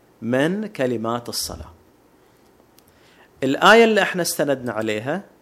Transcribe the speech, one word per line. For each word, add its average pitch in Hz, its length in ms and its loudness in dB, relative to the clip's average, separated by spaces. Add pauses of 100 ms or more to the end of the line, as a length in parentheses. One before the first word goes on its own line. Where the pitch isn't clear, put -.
(220)
من 151 440 0
كلمات 120 640 -4
الصلاة. 85 420 -10 (1700)
الآية 175 420 6
اللي 214 180 2
احنا 180 200 -2
استندنا 139 500 -2
عليها 110 500 -4 (200)